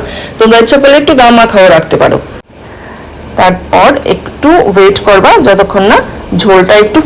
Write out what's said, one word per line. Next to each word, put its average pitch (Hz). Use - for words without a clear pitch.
তোমরা 220
ইচ্ছা 226
করলে 277
একটু 302
গা 240
মাখাও 226
রাখতে 160
পারো। 139
তারপর 185
একটু -
ওয়েট 196
করবা 208
যতক্ষণ 190
না 320
ঝোলটা 190
একটু 214